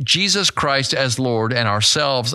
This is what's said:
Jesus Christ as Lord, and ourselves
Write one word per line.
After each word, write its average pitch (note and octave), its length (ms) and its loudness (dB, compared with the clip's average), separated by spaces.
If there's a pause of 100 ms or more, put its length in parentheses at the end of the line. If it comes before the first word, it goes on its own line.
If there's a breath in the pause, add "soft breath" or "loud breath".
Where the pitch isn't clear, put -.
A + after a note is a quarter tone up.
Jesus F#3+ 480 0
Christ C#3 420 0
as B2+ 240 0
Lord, A#2 340 0
and A#2+ 160 0
ourselves B2 680 0